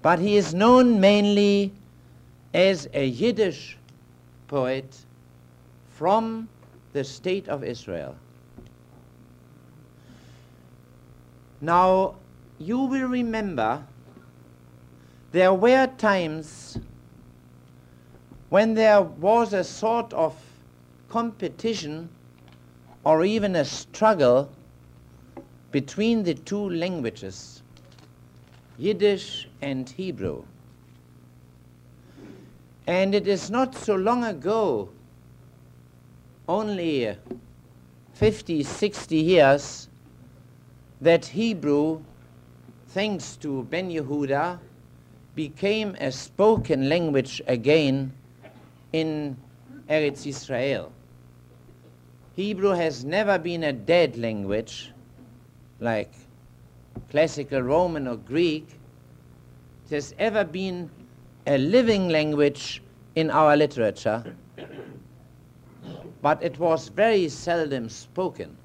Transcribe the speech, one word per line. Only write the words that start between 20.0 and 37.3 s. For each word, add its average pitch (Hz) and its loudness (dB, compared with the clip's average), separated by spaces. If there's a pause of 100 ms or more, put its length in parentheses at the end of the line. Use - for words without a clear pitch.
of 156 0 (720)
competition 185 -6 (960)
or 160 4
even 202 0
a 151 2
struggle 139 2 (1200)
between 208 -2
the 170 0
two 202 -6
languages, 160 -8 (1160)
Yiddish 196 -2 (140)
and 131 -6
Hebrew. 95 -8 (2500)
And 190 0
it 196 0
is 196 -2
not 254 -2
so - -2
long 226 0
ago, 175 -2 (1600)
only 170 -2 (960)